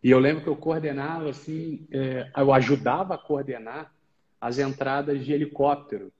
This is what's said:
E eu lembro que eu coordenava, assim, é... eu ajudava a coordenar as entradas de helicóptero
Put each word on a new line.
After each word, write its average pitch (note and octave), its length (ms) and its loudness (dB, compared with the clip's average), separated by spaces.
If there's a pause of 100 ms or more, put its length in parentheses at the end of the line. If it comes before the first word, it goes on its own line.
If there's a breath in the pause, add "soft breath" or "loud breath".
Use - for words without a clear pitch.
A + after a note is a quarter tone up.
E B2+ 80 6
eu B2+ 80 8
lembro D3+ 240 2
que E3 60 -4
eu C#3+ 60 -2
coordenava, D#3 760 -4
assim, D#3 600 -10
é... C3 460 -4
eu C#3 160 6
ajudava C3+ 640 2
a - 20 -12
coordenar C3+ 760 -8 (480)
as A#2+ 200 -4
entradas C#3 640 -2
de D3 80 -2
helicóptero C#3+ 880 -2